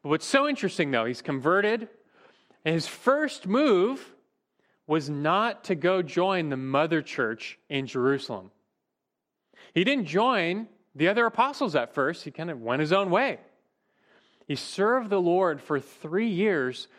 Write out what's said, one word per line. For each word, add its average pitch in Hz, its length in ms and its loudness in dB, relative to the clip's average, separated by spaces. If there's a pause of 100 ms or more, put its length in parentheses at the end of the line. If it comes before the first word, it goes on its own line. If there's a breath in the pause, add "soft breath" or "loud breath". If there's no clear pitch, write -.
But 143 60 -8
what's 156 160 0
so 277 220 2
interesting, 185 440 -2
though, 113 140 2
he's 123 180 -6
converted, 196 640 0 (760 soft breath)
and 160 100 0
his 160 100 -2
first 277 640 -2
move 240 640 2 (720)
was 151 240 0
not 170 560 0
to 190 100 -2
go 180 260 2
join 175 480 0
the 135 80 -4
mother 143 440 0
church - 560 -6 (120)
in 135 180 -4
Jerusalem. 123 640 -2 (1200 loud breath)
He 175 100 2
didn't 254 220 0
join 196 640 0 (260)
the 147 140 0
other 220 180 4
apostles 233 500 0
at 120 180 0
first. 147 320 -2
He 147 60 -12
kind 165 200 -10
of 127 100 -10
went 123 200 0
his 156 120 2
own 196 160 2
way. 202 300 0 (1080 soft breath)
He 147 80 -4
served 220 540 -2
the 196 120 2
Lord 175 400 2
for 147 180 -2
three 185 500 -4
years 170 580 0 (120)